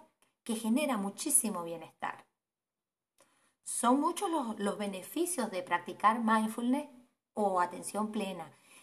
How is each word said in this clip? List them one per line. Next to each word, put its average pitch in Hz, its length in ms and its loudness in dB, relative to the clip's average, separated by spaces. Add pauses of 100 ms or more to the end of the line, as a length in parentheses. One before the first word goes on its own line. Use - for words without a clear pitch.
(440)
que 226 100 -2
genera 233 440 2
muchísimo 196 680 0
bienestar. - 640 -10 (1400)
Son 254 360 2
muchos 339 300 0
los, 277 300 -2
los 202 180 -2
beneficios 208 720 -2
de 180 140 -4
practicar 202 560 2
mindfulness 226 680 2 (460)
o 190 260 2
atención 185 520 -2
plena. 190 400 -6 (300)